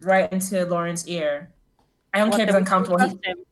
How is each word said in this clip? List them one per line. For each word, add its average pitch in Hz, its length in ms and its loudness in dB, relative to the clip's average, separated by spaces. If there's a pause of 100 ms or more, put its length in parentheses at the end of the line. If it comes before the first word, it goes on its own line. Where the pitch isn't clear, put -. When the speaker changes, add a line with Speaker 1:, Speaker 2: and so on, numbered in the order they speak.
Speaker 1:
right 190 300 2
into 190 360 -2
Lauren's 170 400 -4
ear. 156 420 -6 (640)
I 196 60 0
don't 214 100 2
Speaker 2:
What, 208 80 2
Speaker 1:
care 220 60 2
if 202 60 2
it's 196 40 4
Speaker 2:
that 196 60 4
we - 60 2
Speaker 1:
uncomfortable. 185 340 2
He, 190 80 4
Speaker 2:
trust - 180 -10
him? 185 120 -6 (140)